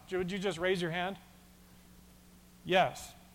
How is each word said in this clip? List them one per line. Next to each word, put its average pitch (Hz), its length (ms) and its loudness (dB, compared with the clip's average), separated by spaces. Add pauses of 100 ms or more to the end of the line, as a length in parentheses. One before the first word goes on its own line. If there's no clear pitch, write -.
(120)
Would 180 200 -2
you 202 80 -4
just 185 180 -2
raise 185 240 2
your 170 100 0
hand? 180 280 -4 (1500)
Yes. 165 480 2 (220)